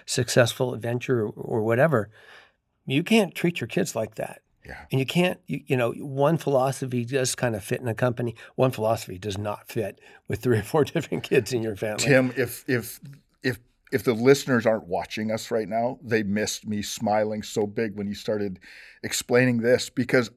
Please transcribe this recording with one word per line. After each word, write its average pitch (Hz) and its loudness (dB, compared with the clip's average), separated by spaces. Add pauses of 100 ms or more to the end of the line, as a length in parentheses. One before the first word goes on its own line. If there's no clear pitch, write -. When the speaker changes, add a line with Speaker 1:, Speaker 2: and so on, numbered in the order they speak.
Speaker 1:
successful 123 2
adventure 120 -2
or, 113 -4
or 110 -4
whatever. 117 2 (760)
You 139 0
can't 208 4
treat - 0
your 117 -6
kids - -2
like 110 -4
that. - -10 (240)
Speaker 2:
Yeah. - -18
Speaker 1:
And 135 2
you 131 0
can't, 180 0
you, - -6
you 135 2
know, 120 0
one 143 2
philosophy 131 0
does 131 -2
kind 117 0
of - -8
fit - -4
in 123 -6
a 110 -2
company. 120 0 (220)
One 127 4
philosophy 107 -2
does 98 -6
not 104 -6
fit 101 -6 (280)
with - -4
three 120 4
or 98 -2
four 151 2
<laughs> - -4
different 160 -4
kids 127 0
in 113 -2
your 110 -4
family. 107 -4
Speaker 2:
Tim, 131 4
if, - -4
if, 117 -4 (420)
if, 123 -2 (320)
if 120 -2
the 123 4
listeners 120 4
aren't 107 2
watching 92 -4
us - -6
right 110 -2
now, 117 -2
they 113 0
missed 101 -2
me 104 -4
smiling 107 -2
so 107 -2
big 104 -4
when 101 -6
you 101 -6
started 101 -4 (420)
explaining 123 2
this, 123 4
because 120 2